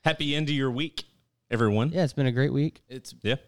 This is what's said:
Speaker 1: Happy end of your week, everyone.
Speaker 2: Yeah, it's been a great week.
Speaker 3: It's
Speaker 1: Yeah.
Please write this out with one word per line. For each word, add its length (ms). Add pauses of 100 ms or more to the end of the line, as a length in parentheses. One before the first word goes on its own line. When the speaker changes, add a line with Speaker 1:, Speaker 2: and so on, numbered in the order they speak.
Speaker 1:
Happy 320
end 140
of 40
your 160
week, 340 (460)
everyone. 400
Speaker 2:
Yeah, 140
it's 80
been 140
a 60
great 200
week. 360
Speaker 3:
It's 340
Speaker 1:
Yeah. 140 (120)